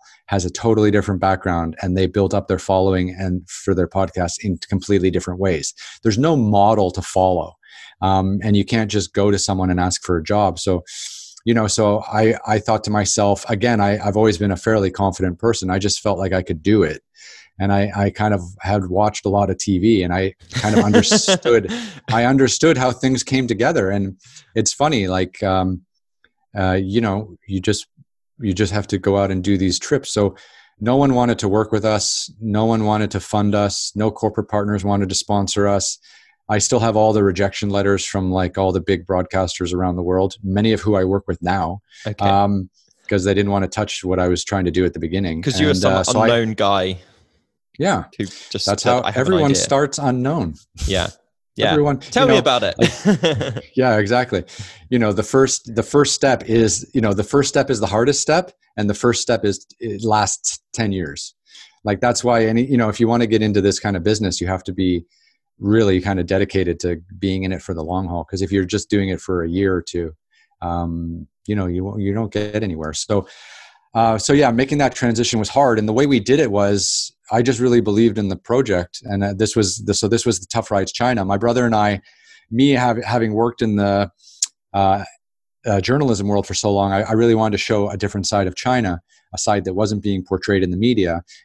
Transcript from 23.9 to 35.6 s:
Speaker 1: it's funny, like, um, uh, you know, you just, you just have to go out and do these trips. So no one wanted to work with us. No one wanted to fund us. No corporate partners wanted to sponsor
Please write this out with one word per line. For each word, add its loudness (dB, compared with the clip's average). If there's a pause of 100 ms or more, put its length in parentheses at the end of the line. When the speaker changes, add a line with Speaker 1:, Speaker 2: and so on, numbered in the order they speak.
Speaker 1:
it's 0
funny, 0
like, -2
um, 0 (720)
uh, 0
you -2
know, -4 (120)
you -4
just, -2 (520)
you -2
just -2
have -2
to -2
go 0
out 2
and -4
do 0
these 0
trips. -4
So 0 (440)
no 2
one 4
wanted 2
to -2
work 0
with 0
us. -2
No 0
one 2
wanted 0
to -4
fund 0
us. -2
No 0
corporate -4
partners -2
wanted 0
to -4
sponsor 0